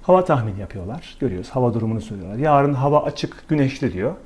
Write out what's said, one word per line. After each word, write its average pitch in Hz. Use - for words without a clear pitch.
Hava 185
tahmini 110
yapıyorlar. 101
Görüyoruz. 92
Hava 127
durumunu 110
söylüyorlar. 98
"Yarın 143
hava 143
açık, -
güneşli," 135
diyor. 104